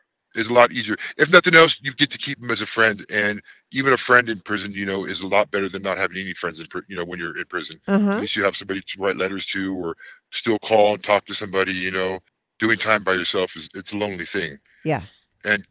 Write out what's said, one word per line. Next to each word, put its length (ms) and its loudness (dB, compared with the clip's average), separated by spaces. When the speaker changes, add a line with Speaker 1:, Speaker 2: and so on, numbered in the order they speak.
Speaker 1:
is 140 -2
a 40 0
lot 180 8
easier. 240 -4
If 140 4
nothing 240 6
else, 260 8
you 140 -8
get 160 2
to 80 -12
keep 200 -8
them 120 -6
as 100 -2
a 60 -4
friend, 420 0
and 320 -2
even 220 2
a 40 4
friend 320 4
in 120 -4
prison, 320 -4
you 120 -6
know, 200 -2
is 160 -6
a 60 -6
lot 220 2
better 200 -2
than 120 -8
not 160 -4
having 220 -4
any 160 -8
friends 240 -8
in 80 -14
pri-, 200 -10
you 80 -12
know, 100 -4
when 120 -8
you're 200 -8
in 80 -8
prison. 420 -8
Speaker 2:
Uh-huh. 240 2
Speaker 1:
At 100 -4
least 140 -6
you 80 0
have 120 2
somebody 260 -6
to 200 -12
write 140 0
letters 320 -4
to 260 -4
or 240 -6
still 280 -2
call 340 4
and 100 -6
talk 240 4
to 60 -8
somebody, 400 -2
you 160 -2
know. 300 -2
Doing 180 2
time 260 0
by 120 2
yourself 400 -2
is, 180 -14
it's 200 -12
a 40 -6
lonely 300 -4
thing. 320 -6
Speaker 2:
Yeah. 180 -2
Speaker 1:
And 260 0